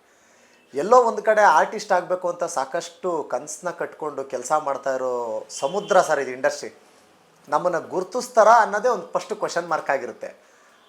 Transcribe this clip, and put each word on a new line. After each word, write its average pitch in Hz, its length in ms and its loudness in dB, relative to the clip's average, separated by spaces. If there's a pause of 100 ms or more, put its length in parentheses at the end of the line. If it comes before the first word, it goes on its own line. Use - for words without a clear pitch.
(720)
ಎಲ್ಲೋ 208 300 6
ಒಂದು 214 200 -2
ಕಡೆ 214 180 4
ಆರ್ಟಿಸ್ಟ್ 196 500 4
ಆಗಬೇಕು 175 380 0
ಅಂತ 175 140 -6
ಸಾಕಷ್ಟು 165 800 -4
ಕನಸನ್ನ 147 460 -8
ಕಟ್ಕೊಂಡು 139 540 -8
ಕೆಲಸ 123 280 -8
ಮಾಡ್ತಾ 139 440 0
ಇರೋ 120 540 -4
ಸಮುದ್ರ 185 520 2
ಸರ್ 156 180 0
ಇದು 127 120 -4
ಇಂಡಸ್ಟ್ರಿ. 131 480 -4 (720)
ನಮ್ಮನ್ನು 160 320 0
ಗುರುತಿಸ್ತಾರ 202 640 0 (100)
ಅನ್ನೋದೇ 208 300 2
ಒಂದು 185 320 -2
ಫಸ್ಟ್ - 140 -6
ಕ್ವೆಶ್ಚನ್ 175 340 -4
ಮಾರ್ಕ್ 156 220 -2
ಆಗಿರುತ್ತೆ. 120 480 -4 (520)